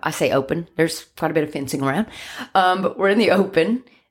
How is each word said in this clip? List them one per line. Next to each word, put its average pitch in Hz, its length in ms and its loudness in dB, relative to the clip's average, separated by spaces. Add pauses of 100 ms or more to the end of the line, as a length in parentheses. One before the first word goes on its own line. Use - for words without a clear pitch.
I 160 80 -2
say 156 220 0
open. 147 440 -2
There's 160 300 -2 (120)
quite 160 120 -2
a 151 60 -4
bit 156 80 0
of 147 80 -6
fencing 139 320 -6
around. 147 240 0 (480)
Um, 185 260 2
but - 160 -2
we're 196 120 2
in 208 100 2
the 247 100 4
open. 190 540 2 (280)